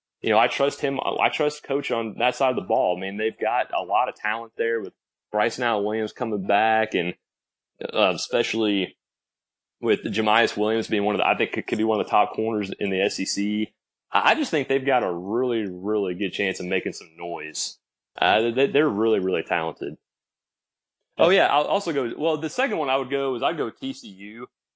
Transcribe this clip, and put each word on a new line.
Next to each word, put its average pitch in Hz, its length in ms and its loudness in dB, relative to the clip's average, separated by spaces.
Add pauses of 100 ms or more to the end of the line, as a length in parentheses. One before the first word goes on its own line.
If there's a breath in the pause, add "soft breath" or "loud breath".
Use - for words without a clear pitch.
(220)
You 120 80 0
know, 107 80 6
I 120 80 8
trust 139 340 -2
him. 139 180 -2 (220)
I 117 80 4
trust 147 340 -2
Coach 139 280 -4
on 117 280 -2
that 127 180 0
side 131 140 2
of 127 60 -2
the 98 60 -2
ball. 110 340 0
I 90 40 -8
mean, 98 180 -6
they've 110 200 -2
got 113 360 -2
a 92 80 -2
lot 104 260 0
of 101 60 -8
talent 110 420 -6
there 117 240 0
with 95 140 -10 (360)
Bryson 113 340 0
Allen 110 200 2
Williams 107 280 -2
coming 107 340 -4
back, 110 480 4
and, 87 200 0 (800)
uh, 101 220 4
especially 107 800 0 (840)
with 110 240 2
Jamias 110 520 2
Williams 110 320 0
being 104 160 0
one 104 100 2
of 98 60 0
the, - 60 2
I 101 100 2
think 107 160 -2
could, 110 140 -4
could 110 120 -2
be 110 60 2
one 110 160 2
of 95 60 -2
the - 40 -16
top 104 240 2
corners 110 440 -2
in 101 120 -2
the 95 120 0
S 104 180 0
E 95 60 -4
C. 104 460 -2 (400)
I, 104 180 4
I 220 40 4
just 285 160 -2
think 147 180 -2
they've 135 160 0
got 131 180 2
a 95 100 0
really, 110 560 -2
really 92 460 -2
good 95 180 -2
chance 95 260 -2
of 90 80 -6
making 92 280 -2
some 85 240 -16
noise. 80 600 -8 (400)
Uh, 107 320 4
they, 127 180 2
they're 147 200 2
really, 110 320 2
really 90 220 0
talented. 82 560 -4 (1160)
Oh, 165 140 4
yeah, 185 160 6
I'll 147 180 4
also 165 280 0
go, 127 260 -2
well, 156 180 0
the 151 140 -6
second 240 280 -2
one 147 120 -2
I 135 60 2
would 131 140 -4
go 139 260 0
is 113 60 -4
I'd 160 140 0
go 127 140 -4
T 135 220 -8
C 127 160 -16
U. 104 380 -16 (300)